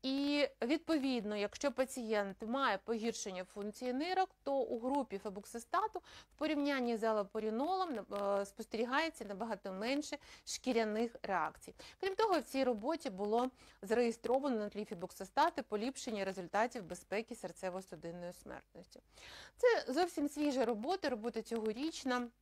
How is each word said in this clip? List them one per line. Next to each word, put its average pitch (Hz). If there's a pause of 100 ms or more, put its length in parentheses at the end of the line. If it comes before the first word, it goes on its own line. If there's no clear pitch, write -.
І, 285 (140)
відповідно, 254
якщо 208
пацієнт 220
має 233
погіршення 214
функції 214
нирок, 370 (140)
то 277
у 247
групі 254
фебуксостату 233
в -
порівнянні 285
з 202
алопурінолом, 220
е, 202
спостерігається 247
набагато 202
менше 269 (280)
шкіряних 226
реакцій. 170 (260)
Крім 381
того, 403
в -
цій 269
роботі 254
було 208 (320)
зареєстровано 240
на 208
тлі 208
фебуксостату 202
поліпшення 214
результатів 196
безпеки 185
серцево-судинної 175 (100)
смертності. - (580)
Це 427
зовсім 311
свіжа 285
робота, 262
робота 233
цьогорічна 240 (140)